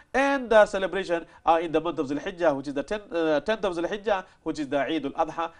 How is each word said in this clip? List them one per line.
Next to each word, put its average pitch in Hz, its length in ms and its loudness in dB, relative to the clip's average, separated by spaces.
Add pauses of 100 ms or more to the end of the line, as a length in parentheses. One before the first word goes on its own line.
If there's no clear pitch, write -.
(140)
and 269 360 0
the 214 160 8
celebration, 175 600 -2 (200)
uh, 165 180 6
in 165 80 -6
the 156 80 2
month 156 200 -2
of 143 100 -2
Zul 147 120 -4
Hijjah, 170 360 0
which 139 100 -8
is 139 60 -6
the 135 100 -4
tenth, 208 300 -8
uh, 160 260 2
tenth 208 240 -2
of 190 140 -2
Zul 170 120 -2
Hijjah, 202 360 -2 (180)
which 156 160 -4
is 147 80 -6
the 139 140 -2
Eid 139 240 -2
al-Adha. 165 540 -4